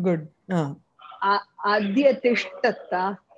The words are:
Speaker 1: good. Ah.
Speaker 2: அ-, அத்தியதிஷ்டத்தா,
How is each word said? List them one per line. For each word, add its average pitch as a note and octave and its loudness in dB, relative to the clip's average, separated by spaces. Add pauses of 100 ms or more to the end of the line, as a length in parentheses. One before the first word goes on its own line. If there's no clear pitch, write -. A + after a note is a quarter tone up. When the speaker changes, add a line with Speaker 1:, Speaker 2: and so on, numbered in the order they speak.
Speaker 1:
good. F3 0 (260)
Ah. D3+ -2 (500)
Speaker 2:
அ-, G3+ 0 (180)
அத்தியதிஷ்டத்தா, G#3 0 (240)